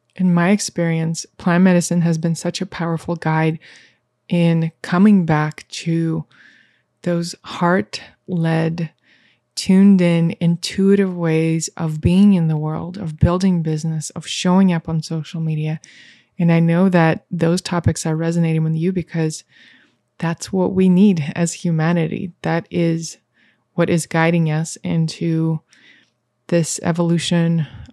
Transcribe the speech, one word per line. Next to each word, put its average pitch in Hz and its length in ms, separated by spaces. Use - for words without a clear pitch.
in 180 160
my 175 160
experience, 165 800
plant 175 260
medicine 175 380
has 165 160
been 165 180
such - 280
a 185 40
powerful 165 500
guide 160 420
in 165 440
coming 190 420
back 151 440
to 165 560
those 175 320
heart-led, 165 1500
tuned 190 480
in, 170 380
intuitive 190 760
ways 165 600
of 156 240
being 190 340
in 165 140
the 156 80
world, 165 420
of 156 200
building 180 440
business, 156 480
of - 160
showing 185 460
up 165 160
on 165 120
social 160 400
media. 156 400
And 170 140
I 165 60
know 165 320
that 165 400
those 170 320
topics 170 420
are 160 120
resonating 165 480
with 160 100
you 170 180
because 165 520
that's - 340
what 185 220
we 190 140
need 180 460
as 170 200
humanity. 165 760
That 165 280
is 165 460
what 170 140
is 170 180
guiding 165 440
us 156 320
into 160 800
this 170 340
evolution 170 840